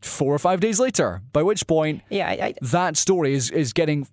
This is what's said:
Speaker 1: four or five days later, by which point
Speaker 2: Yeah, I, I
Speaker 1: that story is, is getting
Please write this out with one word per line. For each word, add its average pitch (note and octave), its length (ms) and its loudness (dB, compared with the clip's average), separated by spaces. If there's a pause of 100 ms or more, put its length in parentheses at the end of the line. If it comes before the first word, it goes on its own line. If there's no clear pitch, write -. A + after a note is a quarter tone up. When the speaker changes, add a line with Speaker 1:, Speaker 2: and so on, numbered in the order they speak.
Speaker 1:
four - 320 -2
or D3 60 2
five F3+ 220 2
days G#3+ 180 2
later, A#2+ 440 0 (100)
by D3 100 2
which G3+ 240 0
point D#3 440 0
Speaker 2:
Yeah, F3+ 180 -2
I, - 40 -2
I - 300 -4
Speaker 1:
that D#3+ 340 0
story D#3+ 380 2
is, C3 160 -2
is C#3 220 -2
getting D3+ 400 0